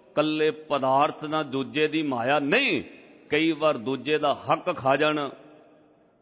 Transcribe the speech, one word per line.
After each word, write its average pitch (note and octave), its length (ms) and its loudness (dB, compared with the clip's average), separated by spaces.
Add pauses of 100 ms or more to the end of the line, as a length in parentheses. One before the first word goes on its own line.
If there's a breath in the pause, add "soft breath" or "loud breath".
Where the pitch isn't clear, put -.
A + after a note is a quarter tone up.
(140)
ਕੱਲੇ D#3 360 2
ਪਦਾਰਥ D3 760 0
ਨਾਲ D3+ 200 -2
ਦੂਜੇ C3+ 440 -2
ਦੀ D#3 140 -2
ਮਾਇਆ C3+ 360 0
ਨਹੀਂ, E3 440 0 (480)
ਕਈ D#3+ 220 2
ਵਾਰ D3+ 240 2
ਦੂਜੇ C3 420 -2
ਦਾ C#3+ 160 2
ਹੱਕ D#3+ 420 -2
ਖਾ C3+ 200 2
ਜਾਣਾ, D3 340 0 (920)